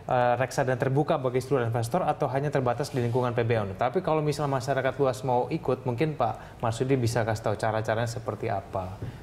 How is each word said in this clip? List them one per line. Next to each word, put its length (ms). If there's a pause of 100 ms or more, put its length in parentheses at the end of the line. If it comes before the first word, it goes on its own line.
eh, 320
reksadana 400
terbuka 400
bagi 240
seluruh 320
investor 320
atau 240
hanya 240
terbatas 400
di 80
lingkungan 320
P 160
B 160
O? 0 (160)
Tapi 240
kalau 160
misalnya 400
masyarakat 400
luas 240
mau 240
ikut, 400
mungkin 320
Pak 400
Marsudi 400
bisa 240
kasih 240
tahu 80
cara-caranya 560
seperti 400
apa, 480 (240)